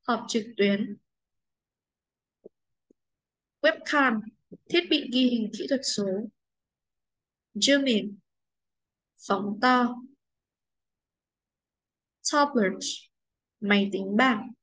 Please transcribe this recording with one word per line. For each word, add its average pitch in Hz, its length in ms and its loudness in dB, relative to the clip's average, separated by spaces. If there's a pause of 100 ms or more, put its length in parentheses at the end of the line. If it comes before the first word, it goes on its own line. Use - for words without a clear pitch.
Họp 226 260 -2
trực 220 160 -2 (140)
tuyến. 202 400 0 (2750)
Webcam, 285 600 2 (480)
thiết 339 200 2
bị 285 240 0
ghi 254 160 4
hình 220 280 0
kỹ - 120 -6
thuật 269 140 0
số. - 220 -2 (1500)
Zoom 269 320 2
in, 208 300 0 (1120)
phóng 202 340 -4
to. 247 340 2 (2250)
Tablet, 285 420 2 (880)
máy 202 320 2
tính 190 260 -6
bảng. 240 340 2 (100)